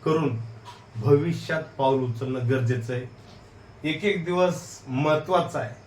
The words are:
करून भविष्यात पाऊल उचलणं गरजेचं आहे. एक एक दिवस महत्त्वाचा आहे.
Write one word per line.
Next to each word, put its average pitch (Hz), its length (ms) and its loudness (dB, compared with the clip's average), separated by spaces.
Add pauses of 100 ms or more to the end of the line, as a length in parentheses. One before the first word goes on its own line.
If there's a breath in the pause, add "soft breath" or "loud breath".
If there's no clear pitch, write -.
करून 156 320 2 (600)
भविष्यात 151 640 2 (160)
पाऊल 135 260 2
उचलणं 123 460 -4
गरजेचं 123 440 0
आहे. - 920 -10
एक 156 160 -4
एक 185 200 2
दिवस 180 640 0
महत्त्वाचा 156 720 2
आहे. 110 160 -6 (120)